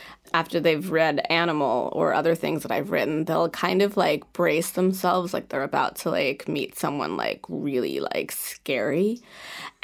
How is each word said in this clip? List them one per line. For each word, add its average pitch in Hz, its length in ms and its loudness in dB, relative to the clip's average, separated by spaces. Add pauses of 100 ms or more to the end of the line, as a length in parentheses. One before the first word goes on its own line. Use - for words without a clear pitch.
(340)
after 165 260 2
they've 160 320 2
read 160 380 4
Animal 151 640 2
or 165 200 2
other 165 200 4
things 156 300 -2
that - 80 -4
I've 151 180 -2
written, 151 360 0
they'll 165 220 2
kind 185 360 2
of, 202 120 0
like, 156 380 2
brace 165 380 2
themselves 185 640 0
like - 140 -6
they're 135 140 -4
about - 340 -2
to, - 120 -4
like, - 380 0
meet 151 300 -4
someone, 139 380 -2
like, 55 320 -2
really, 120 520 -2
like, - 320 -4
scary. 147 920 -2 (600)